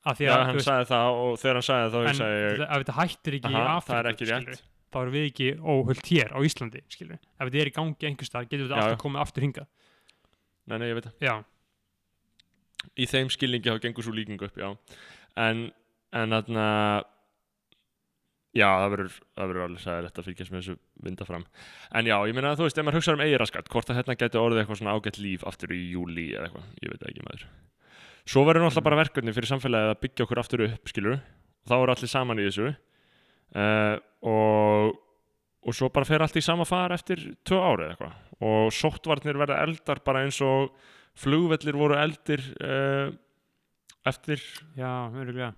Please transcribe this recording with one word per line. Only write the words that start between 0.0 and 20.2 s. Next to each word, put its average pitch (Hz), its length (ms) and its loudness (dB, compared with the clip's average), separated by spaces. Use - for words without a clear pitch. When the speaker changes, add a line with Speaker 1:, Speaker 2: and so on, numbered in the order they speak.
Speaker 1:
af 135 140 -2
því 147 80 0
Speaker 2:
Já, 123 80 6
Speaker 1:
að, 127 80 6
Speaker 2:
hann 127 80 2
Speaker 1:
þú 139 80 0
veist, 135 80 0
Speaker 2:
sagði 131 240 4
það 120 160 4
og 120 160 -2
þegar 135 160 2
hann 123 80 0
sagði 123 240 2
það, 110 60 -2
þá 120 100 2
Speaker 1:
en 120 80 2
Speaker 2:
hugsaði 110 320 0
ég, 104 240 0
Speaker 1:
ef 143 160 0
þetta 117 160 -6
hættir 160 400 -2
ekki 120 100 -4
í 131 60 0
Speaker 2:
"Aha, 131 240 2
það 127 160 -4
er 117 80 0
Speaker 1:
Afríku, 117 100 0
Speaker 2:
ekki 110 140 -6
rétt." 120 160 -2
Speaker 1:
skilurðu, 127 180 -14
þá - 80 -4
erum 127 120 -4
við 147 120 0
ekki 135 220 -2
óhult 135 480 0
hér 151 240 2
á 131 160 -4
Íslandi, 127 360 -4
skilurðu. 165 260 -16
Ef 131 160 -6
þetta 143 120 0
er 147 60 0
í 131 60 -6
gangi 156 320 -4
einhvers 139 240 -8
staðar, 123 200 -8
getur 139 180 -4
þetta 135 100 -2
Speaker 2:
Já, 110 60 2
Speaker 1:
alltaf 110 160 0
Speaker 2:
já. - 20 -12
Speaker 1:
komið 143 200 -4
aftur 147 220 -4
hingað. 143 240 -4
Speaker 2:
Nei, 113 100 -6
nei, 120 120 -4
ég 117 40 -2
veit 113 120 -6
það. 113 140 -16
Speaker 1:
Já. 113 240 0
Speaker 2:
Í 127 120 0
þeim 131 240 0
skilningi 123 340 -2
þá 113 160 0
gengur 117 240 -6
sú 113 80 -6
líking 107 300 -6
upp, 101 120 -10
já. 101 220 -8
En, 117 360 0
en 113 160 -2
þarna, 110 380 0
já, 104 160 4
það 95 240 4
verður, 95 200 -4
það 95 140 -6
verður 90 160 -4
alveg 87 160 -10
hræðilegt 87 380 -8
að 87 80 -12